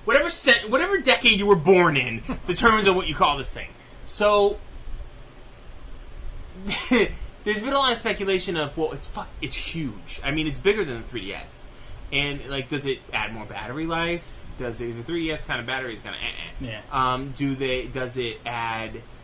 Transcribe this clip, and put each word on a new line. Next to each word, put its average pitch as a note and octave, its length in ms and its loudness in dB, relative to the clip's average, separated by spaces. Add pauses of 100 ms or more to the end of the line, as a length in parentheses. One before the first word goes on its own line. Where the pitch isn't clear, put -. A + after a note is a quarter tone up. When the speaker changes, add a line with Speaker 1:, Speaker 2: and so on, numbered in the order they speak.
Speaker 1:
Whatever D4 240 4
se-, A#3 380 4
whatever E4+ 300 2
decade A#3+ 400 6
you G3+ 80 0
were G3+ 100 10
born E3+ 420 8
in A2+ 240 -2 (240)
determines G#3+ 420 6
on F#3 80 6
what F#3 120 0
you D3+ 60 -2
call D3 220 4
this C3 160 -6
thing. G#2+ 160 -10 (380)
So, G#3 520 4 (2000)
<laughs> - 240 -6 (560)
there's G#3 160 0
been C4+ 140 -2
a C#4 40 4
lot C4 140 4
of A3+ 60 -2
speculation G3 580 0
of, D3+ 220 -2
well, D#3+ 140 0
it's - 140 -10
fuck, - 220 -8 (140)
it's D3 140 -6
huge. - 680 -6
I C#3 60 -2
mean, D#3 160 0
it's C#3+ 120 -4
bigger G#3 260 2
than C3 180 -6
the - 60 -
three A#2 120 -6
D F#2+ 140 -8
S. - 300 -14 (460)
And, C#3+ 380 -2
like, C3+ 220 -6
does C#3 160 -2
it C3 140 -2 (120)
add A2 220 -4
more A2 100 -8
battery A2 420 -8
life? E3 380 -2 (320)
Does A#2 240 -6
it, A#2+ 80 -4
is A#2 80 -8
the A#2 60 -10
three E3 220 -4
D D#3+ 80 -2
S D3+ 120 -6
kind C3+ 160 -2
of A#2 60 -8
battery B2+ 280 -4
is G#2 60 -12
kinda G2 180 -10
eh-eh. E2+ 340 -8 (140)
Speaker 2:
Yeah. G#2+ 140 -8 (100)
Speaker 1:
Um, C3 460 0
do C#3 180 0
they, B2+ 320 -2
does B2+ 300 -6
it A#2 300 -4
add, A2+ 560 -6 (220)